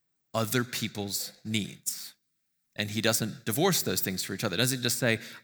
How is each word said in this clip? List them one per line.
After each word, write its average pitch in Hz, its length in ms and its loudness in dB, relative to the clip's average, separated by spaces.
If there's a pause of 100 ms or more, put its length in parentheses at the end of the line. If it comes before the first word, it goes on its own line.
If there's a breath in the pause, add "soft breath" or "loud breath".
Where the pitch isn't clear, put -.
(340)
other 113 300 2
people's 104 680 -4 (120)
needs. - 680 -4 (600)
And 104 160 -2
he 110 120 -2
doesn't 110 420 0
divorce 151 380 4
those 95 180 0
things 92 240 -2
for - 80 -4
each 98 100 -4
other. 92 140 0
He 107 60 4
doesn't 127 200 0
just 120 160 2
say, 113 220 4 (240 loud breath)